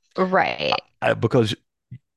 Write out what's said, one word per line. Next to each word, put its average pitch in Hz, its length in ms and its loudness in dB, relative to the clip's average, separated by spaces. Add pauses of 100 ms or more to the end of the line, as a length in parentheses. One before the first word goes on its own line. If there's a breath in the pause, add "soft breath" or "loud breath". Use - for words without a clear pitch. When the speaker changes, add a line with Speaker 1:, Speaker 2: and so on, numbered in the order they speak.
(160)
Speaker 1:
Right. 80 680 0 (180)
Speaker 2:
I, 117 140 0
because 110 400 2 (640)